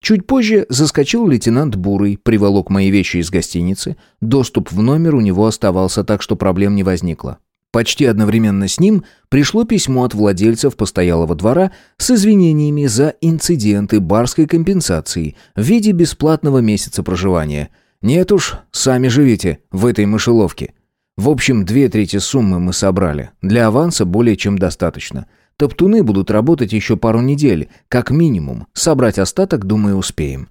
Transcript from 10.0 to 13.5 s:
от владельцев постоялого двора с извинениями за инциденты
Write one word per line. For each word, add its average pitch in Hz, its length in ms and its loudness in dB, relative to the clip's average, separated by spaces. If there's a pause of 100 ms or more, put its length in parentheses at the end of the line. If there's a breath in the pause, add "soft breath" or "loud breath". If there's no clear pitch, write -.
от 117 100 -2
владельцев 107 640 2
постоялого 85 580 0
двора 127 380 0 (260 soft breath)
с - 120 -4
извинениями 160 760 2
за 131 340 0
инциденты 107 800 0